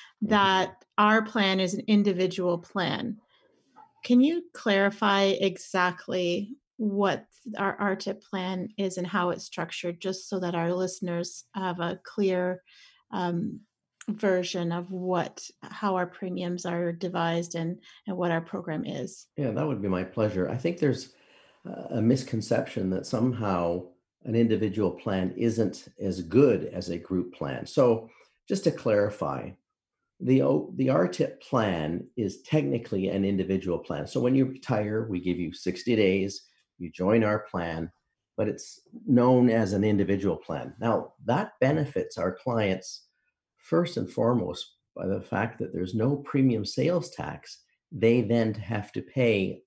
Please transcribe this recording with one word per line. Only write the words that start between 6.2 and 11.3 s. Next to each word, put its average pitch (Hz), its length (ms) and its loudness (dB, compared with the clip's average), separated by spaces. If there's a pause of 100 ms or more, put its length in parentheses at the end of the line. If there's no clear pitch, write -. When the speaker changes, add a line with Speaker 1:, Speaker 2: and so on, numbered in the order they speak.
Speaker 2:
what 196 480 0 (320)
our 196 220 -2
R 202 160 0
tip 196 280 -8
plan 185 540 -6
is 190 220 -4
and 175 80 -4
how 175 240 0
it's - 140 -8
structured, 170 540 -8
just 190 300 -6
so 196 100 -4
that 175 140 -4
our 170 220 0
listeners 175 680 -6 (100)